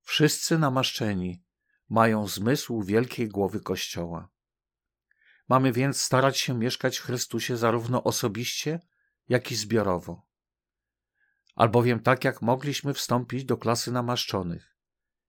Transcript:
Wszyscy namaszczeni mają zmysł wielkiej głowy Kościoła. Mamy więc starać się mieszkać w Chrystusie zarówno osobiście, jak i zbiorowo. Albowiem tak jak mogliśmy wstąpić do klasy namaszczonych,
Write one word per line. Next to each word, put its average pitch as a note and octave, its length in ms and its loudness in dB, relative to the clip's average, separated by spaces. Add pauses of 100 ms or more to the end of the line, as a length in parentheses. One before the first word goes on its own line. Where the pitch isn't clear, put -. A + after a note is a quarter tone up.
Wszyscy - 580 2
namaszczeni A2 840 -2 (440)
mają A2 380 2
zmysł A2 560 -2
wielkiej A2+ 460 0
głowy G2 320 0
Kościoła. E2+ 680 -6 (1200)
Mamy C3 240 4
więc C3 300 0
starać C3 360 4
się - 160 -2
mieszkać B2 440 -2
w - 40 -10
Chrystusie A#2+ 540 -4
zarówno A#2 480 0
osobiście, B2 760 -2 (480)
jak B2 240 0
i A#2 40 -4
zbiorowo. G2 680 -2 (1300)
Albowiem A#2+ 460 4
tak B2+ 240 2
jak C3 180 0
mogliśmy C3 520 -2
wstąpić B2 500 -2
do B2 120 0
klasy A#2 360 -2
namaszczonych, A#2 840 -4 (520)